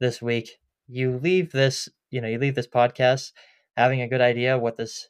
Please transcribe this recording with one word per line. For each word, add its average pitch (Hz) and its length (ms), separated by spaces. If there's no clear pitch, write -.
this 123 220
week 117 340
you 127 320
leave 170 340
this, 135 340
you 127 120
know, 113 60
you 113 100
leave 135 160
this 120 120
podcast 127 680
having 127 240
a 120 80
good 127 140
idea 123 360
what 117 180
this - 340